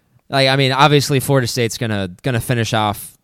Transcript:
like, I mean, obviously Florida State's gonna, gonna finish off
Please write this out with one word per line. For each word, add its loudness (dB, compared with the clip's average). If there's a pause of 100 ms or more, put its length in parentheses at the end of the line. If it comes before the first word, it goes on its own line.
(300)
like, 0
I 2
mean, 2
obviously 4
Florida 0
State's -4
gonna, -4
gonna -2
finish -2
off -4